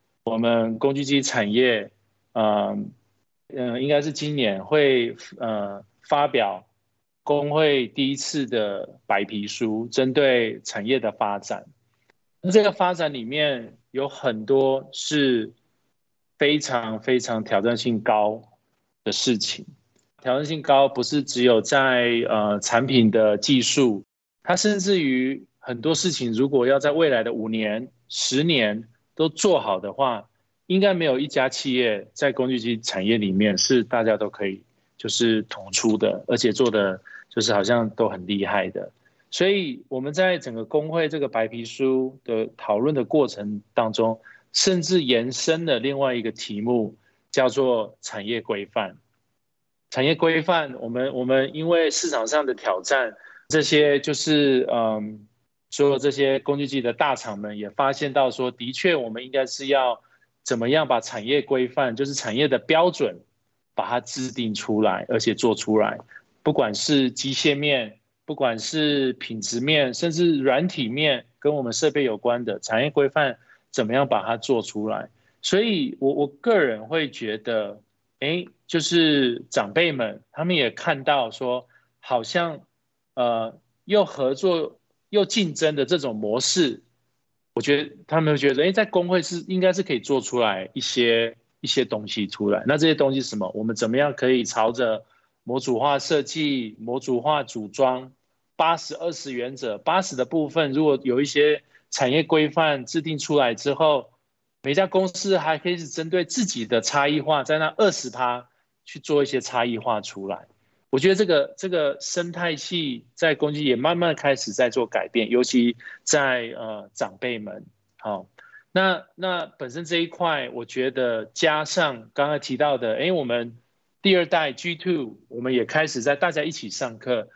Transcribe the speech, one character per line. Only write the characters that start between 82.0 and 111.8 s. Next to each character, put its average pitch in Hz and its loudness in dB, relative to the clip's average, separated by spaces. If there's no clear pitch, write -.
像， 170 -4
呃， 117 -2
又 202 4
合 135 -2
作 170 -2
又 202 2
竞 190 -2
争 156 0
的 139 0
这 160 0
种 135 -4
模 107 -2
式， 131 0
我 117 -2
觉 143 2
得 - -12
他 156 0
们 156 2
会 147 2
觉 131 2
得， 135 2
诶， 185 4
在 208 2
工 180 0
会 180 2
是， 170 -8
应 185 -2
该 185 4
是 185 -2
可 160 -2
以 120 0
做 135 0
出 123 -4
来 98 0
一 135 -8
些， 117 0
一 - -8
些 123 2
东 107 -6
西 104 -4
出 101 -2
来。 98 0
那 139 2
这 156 4
些 156 4
东 139 2
西 135 -2
是 117 -6
什 110 -8
么？ 95 -4
我 107 -6
们 113 -4
怎 110 0
么 120 0
样 143 2
可 127 0
以 127 4
朝 113 0
着 117 -2
模 123 -4
组 127 -2
化 139 2
设 147 -2
计、 135 -4
模 120 -6
组 123 -2
化 147 0
组 107 -10
装、 127 -2
八 165 2
十 151 -12
二 170 -4
十 139 -10
原 123 -6
则， 113 -6
八 175 0
十 185 -8
的 127 -2
部 151 0
分， 151 0
如 151 0
果 143 4
有 123 2
一 143 2
些 147 2
产 127 0
业 156 2
规 151 2
范 143 0
制 165 -4
定 151 -6
出 147 0
来 123 4
之 139 -2
后， 147 2
每 139 -2
家 190 2
公 190 2
司 190 0
还 156 0
可 180 -4
以 175 -2
是 165 -12
针 160 -8
对 180 0
自 226 -2
己 117 -6
的 117 2
差 143 0
异 151 0
化， 143 0
在 156 0
那 156 -2
二 208 4
十 131 -8
趴 123 -4
去 - -18
做 147 0
一 139 2
些 131 -2
差 120 0
异 120 -2
化 107 -2
出 98 -10
来。 87 -10
我 131 0
觉 151 4
得 196 4
这 208 2
个， 151 2
这 190 -8
个 151 0